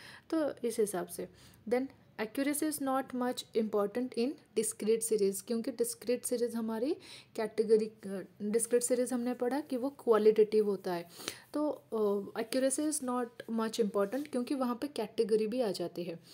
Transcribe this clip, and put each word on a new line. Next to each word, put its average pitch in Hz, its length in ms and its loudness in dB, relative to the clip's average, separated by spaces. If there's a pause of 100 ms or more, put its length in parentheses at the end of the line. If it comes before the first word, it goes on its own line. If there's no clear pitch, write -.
(300)
तो 311 220 0 (160)
इस 226 120 0
हिसाब 190 260 0
से। 180 220 -10 (400)
Then 254 180 2 (340)
accuracy 277 420 -2
is 302 200 -2
not 269 280 0
much 247 340 -4 (120)
important 214 640 0
in 247 120 0 (280)
discrete 220 500 0
series, 196 320 2
क्योंकि 226 300 -2
डिस्क्रीट 233 540 -4
सीरीज 233 300 0
हमारी 226 420 -2 (400)
कैटेगरी, 214 500 4
अ, 196 360 -10 (200)
डिस्क्रीट 226 400 2
सीरीज 247 300 0
हमने 247 220 -2
पढ़ा 247 260 0
कि 269 160 -4
वो 254 140 -2
क्वालिटेटिव 214 760 6
होता 190 280 0
है, 170 140 -6 (460)
तो, 302 160 0
अ, 208 500 0 (220)
accuracy 269 500 0
is 285 120 -6
not 247 220 -2 (240)
much 220 300 -2
important 202 480 0
क्योंकि 247 260 -4
वहाँ 254 200 -2
पे 285 140 -6
कैटेगरी 220 580 0
भी 247 140 -2
आ 220 100 0
जाती 175 340 -6
है। 170 140 -8 (160)